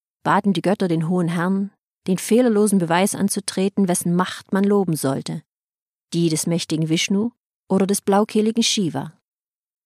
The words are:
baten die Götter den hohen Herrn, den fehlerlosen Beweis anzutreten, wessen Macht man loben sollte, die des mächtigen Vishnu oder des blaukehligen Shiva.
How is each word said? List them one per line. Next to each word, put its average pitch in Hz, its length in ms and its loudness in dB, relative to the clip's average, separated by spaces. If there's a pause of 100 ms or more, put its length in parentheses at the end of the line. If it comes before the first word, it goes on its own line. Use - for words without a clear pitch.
(220)
baten 190 320 2
die 170 80 -4
Götter 185 260 0
den 165 220 0
hohen 180 200 0
Herrn, 185 420 -2 (340)
den 185 140 -2
fehlerlosen 214 580 4
Beweis 175 380 2
anzutreten, 196 720 -2
wessen 175 280 0
Macht - 380 -4
man 196 120 2
loben 196 300 2
sollte, 143 460 -4 (720)
die 170 160 2
des 156 160 -2
mächtigen 165 440 -2
Vishnu 196 420 0 (360)
oder 190 200 2
des 202 140 -2
blaukehligen 214 600 2
Shiva. 156 520 -2 (720)